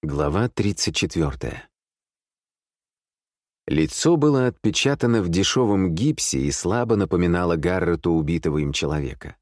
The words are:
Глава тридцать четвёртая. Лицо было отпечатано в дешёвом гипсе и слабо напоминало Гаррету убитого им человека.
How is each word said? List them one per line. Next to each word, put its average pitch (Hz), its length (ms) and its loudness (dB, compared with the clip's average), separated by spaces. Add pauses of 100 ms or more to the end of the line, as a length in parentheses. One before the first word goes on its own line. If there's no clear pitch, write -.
(160)
Глава 76 320 0
тридцать 95 460 -2
четвёртая. 73 720 -4 (2000)
Лицо 80 500 2
было 143 300 4
отпечатано 120 760 0
в 90 60 0
дешёвом 98 640 2
гипсе 113 460 -2
и 71 140 0
слабо 113 420 0
напоминало 87 600 2
Гаррету 85 560 0
убитого 80 460 0
им 71 140 -2
человека. 73 680 -6